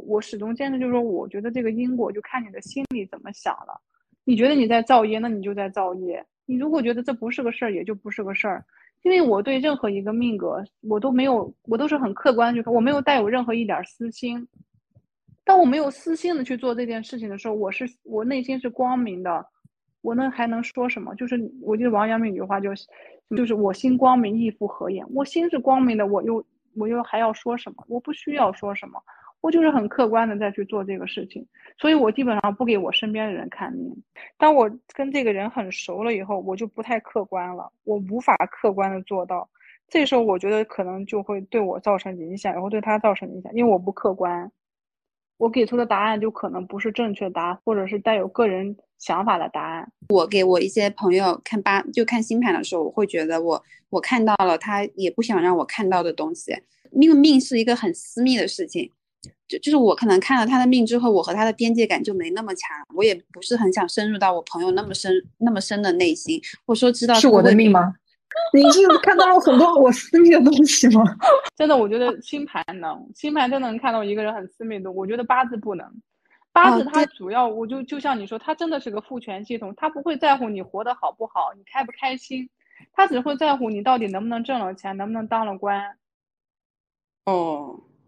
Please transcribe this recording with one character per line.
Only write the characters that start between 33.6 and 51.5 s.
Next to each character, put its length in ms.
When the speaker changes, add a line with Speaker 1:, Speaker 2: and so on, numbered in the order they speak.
Speaker 1:
命。 180
当 180
我 160
跟 160
这 140
个 80
人 160
很 240
熟 320
了 80
以 100
后， 180
我 140
就 120
不 160
太 180
客 240
观 320
了， 160
我 120
无 100
法 160
客 180
观 200
地 140
做 200
到。 240
这 160
时 100
候 60
我 180
觉 120
得 160
可 180
能 220
就 160
会 200
对 160
我 220
造 160
成 220
影 180
响， 180
也 60
会 80
对 140
他 160
造 160
成 180
影 80
响， 140
因 100
为 80
我 60
不 120
客 220
观。 380
我 100
给 160
出 100
的 120
答 140
案 200
就 100
可 200
能 160
不 120
是 140
正 220
确 160
答 160
案， 180
或 100
者 120
是 120
带 180
有 120
个 180
人 300
想 260
法 140
的 100
答 200
案。 220
Speaker 2:
我 160
给 180
我 160
一 80
些 220
朋 240
友 280
看 200